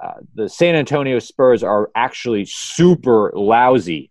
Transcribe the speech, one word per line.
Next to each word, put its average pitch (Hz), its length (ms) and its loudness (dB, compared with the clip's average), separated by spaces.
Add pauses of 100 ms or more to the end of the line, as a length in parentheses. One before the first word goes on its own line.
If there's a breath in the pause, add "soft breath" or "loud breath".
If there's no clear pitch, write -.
uh, 50 140 -14 (200)
the 107 140 -6
San 170 260 0
Antonio 139 460 -2
Spurs 123 420 2
are 104 320 -2
actually 117 500 -4
super 127 920 0
lousy 104 760 0